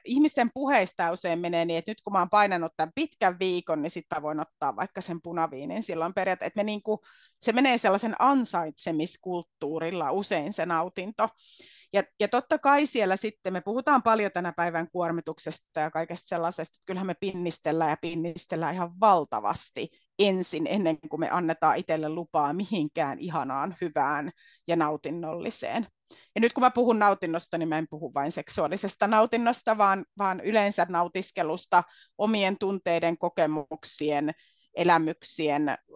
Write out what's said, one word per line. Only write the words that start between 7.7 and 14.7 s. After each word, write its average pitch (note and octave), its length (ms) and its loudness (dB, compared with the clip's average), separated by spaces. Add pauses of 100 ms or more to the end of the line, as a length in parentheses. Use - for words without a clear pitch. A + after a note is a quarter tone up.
sellaisen G#3 400 2
ansaitsemiskulttuurilla E3+ 1900 -2
usein F#3+ 400 -2
se E3+ 140 -4
nautinto. F3+ 600 -2 (640)
Ja, G3 100 2 (180)
ja G#3 80 2
totta B3+ 300 0
kai C#4+ 280 4
siellä G3 300 0
sitten, - 360 -6
me F#3 80 -4
puhutaan B3 420 2
paljon A3 300 4
tänä F3 200 -4
päivän E3+ 380 -2